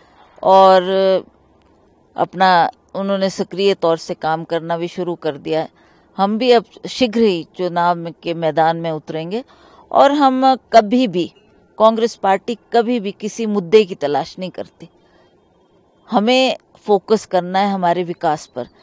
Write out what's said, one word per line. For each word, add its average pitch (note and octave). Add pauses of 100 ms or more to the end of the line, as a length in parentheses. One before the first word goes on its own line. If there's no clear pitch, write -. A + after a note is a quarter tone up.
(420)
और F#3+ (1300)
अपना F3 (240)
उन्होंने G3
सक्रिय G3
तौर E3
से E3
काम D#3+
करना E3
भी E3+
शुरू F3
कर D3+
दिया D#3+
है। - (320)
हम G3+
भी B3
अब A#3 (240)
शीघ्र A#3
ही F3+ (100)
चुनाव F3
में, E3 (100)
के E3+
मैदान D#3+
में E3
उतरेंगे D#3+ (480)
और C#4
हम C4 (160)
कभी A3+
भी, D#3+ (460)
कांग्रेस A3
पार्टी G3 (140)
कभी A#3
भी F#3+
किसी G#3+
मुद्दे G3+
की F3+
तलाश C#3+
नहीं F#3
करती। - (1200)
हमें B3 (220)
फोकस G#3
करना F3+
है G3
हमारे F3+
विकास E3
पर - (140)